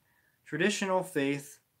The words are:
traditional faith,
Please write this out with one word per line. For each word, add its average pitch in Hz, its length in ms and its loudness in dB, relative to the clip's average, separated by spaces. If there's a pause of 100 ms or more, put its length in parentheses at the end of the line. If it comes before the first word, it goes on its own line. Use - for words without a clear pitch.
(440)
traditional 185 600 0
faith, 143 560 -2 (220)